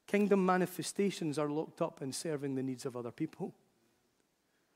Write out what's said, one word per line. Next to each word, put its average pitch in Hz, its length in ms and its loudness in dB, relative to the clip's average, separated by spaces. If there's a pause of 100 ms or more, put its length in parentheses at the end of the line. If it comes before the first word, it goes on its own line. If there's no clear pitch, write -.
Kingdom 196 380 4
manifestations 180 920 0
are 147 120 0
locked 160 320 -4
up 160 200 -4
in 135 120 -4
serving 143 420 -4
the 131 80 -2
needs 131 220 -4
of 123 100 -6
other 120 160 -6
people. - 420 -6 (1200)